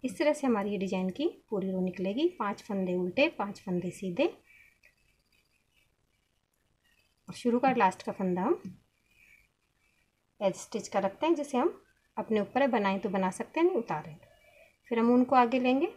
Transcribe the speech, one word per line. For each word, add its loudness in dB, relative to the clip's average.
इस -6
तरह 4
से -2
हमारी 0
ये -4
डिज़ाइन -2
की -6
पूरी -2
रो -2
निकलेगी। -2
पांच -6
फंदे -4
उल्टे, 0
पांच -8
फंदे -4
सीधे, -4
और -12
शुरू 0
का 4
last 2
का -8
फंदा 0
हम -2
edge 0
stitch -10
का -2
रखते -2
हैं, 4
जिसे -4
हम 0
अपने 0
ऊपर 0
है 4
बनाएं 0
तो -4
बना 0
सकते -6
हैं, 6
नहीं 2
उतारें। -6
फिर 2
हम 6
उनको 4
आगे 4
लेंगे 2